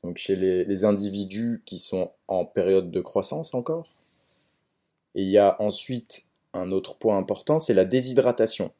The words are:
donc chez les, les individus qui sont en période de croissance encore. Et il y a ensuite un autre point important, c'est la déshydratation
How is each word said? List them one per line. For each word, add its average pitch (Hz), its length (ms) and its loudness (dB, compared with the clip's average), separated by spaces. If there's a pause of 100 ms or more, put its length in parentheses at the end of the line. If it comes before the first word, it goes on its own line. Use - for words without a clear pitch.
donc 87 140 -8
chez - 180 -2
les, 92 280 0
les 98 220 0
individus 101 800 -2
qui 90 140 -8
sont 92 320 -2 (160)
en 90 180 -2
période 92 460 0
de 90 100 -2
croissance 135 540 -4
encore. 160 340 -6 (1300)
Et 98 80 -4
il 95 40 -2
y 98 120 8
a 98 200 6
ensuite - 680 -4 (260)
un 92 180 -6
autre 95 240 -4
point 107 220 2
important, 98 400 -2
c'est 151 160 0
la 95 100 6
déshydratation 120 960 2